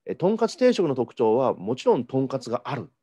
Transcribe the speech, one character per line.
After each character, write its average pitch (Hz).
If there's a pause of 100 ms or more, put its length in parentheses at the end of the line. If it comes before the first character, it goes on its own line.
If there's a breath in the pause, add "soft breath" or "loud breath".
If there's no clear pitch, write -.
え、 -
と 175
ん 220
か 220
つ -
定 254
食 190
の 135
特 120
徴 110
は 127
も 98
ち -
ろ 196
ん 117
と 131
ん 131
か 135
つ 120
が 117
あ 127
る 107 (140)